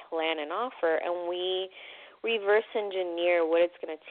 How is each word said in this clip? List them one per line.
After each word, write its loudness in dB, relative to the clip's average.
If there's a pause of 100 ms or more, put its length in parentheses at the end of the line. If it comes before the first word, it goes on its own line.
plan -2
and -6
offer, 0
and -4
we -4 (520)
reverse 2
engineer 0
what 6
it's 2
gonna 0 (120)